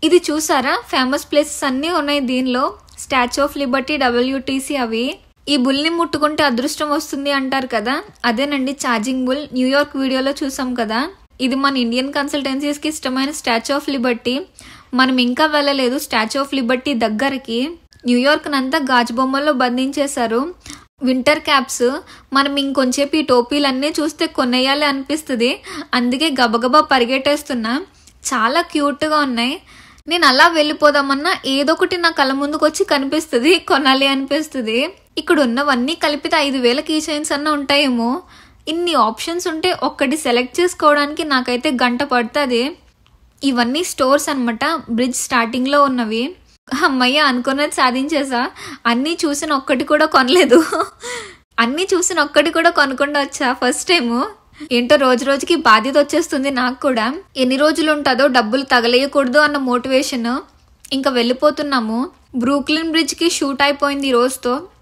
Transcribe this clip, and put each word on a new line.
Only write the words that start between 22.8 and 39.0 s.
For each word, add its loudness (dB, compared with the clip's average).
ఈ 2
టోపీలన్నీ 0
చూస్తే -2
కొనేయాలి 0
అనిపిస్తుంది, -2
అందుకే 0
గబగబా 4
పరిగెట్టేస్తున్నా. 0
చాలా 0
క్యూట్గా 0
ఉన్నాయి. -2
నేను 2
అలా 6
వెళ్ళిపోదామన్నా 2
ఏదో 2
ఒకటి 0
నా 2
కళ్ళ 0
ముందుకు -2
వచ్చి 2
కనిపిస్తుంది, 0
కొనాలి 2
అనిపిస్తుంది. -2
ఇక్కడ 0
ఉన్నవన్నీ 0
కలిపితే -2
ఐదు 0
వేల 2
కీ -2
చైన్స్ -4
అన్న -2
ఉంటాయేమో. 0
ఇన్ని -2
ఆప్షన్స్ 0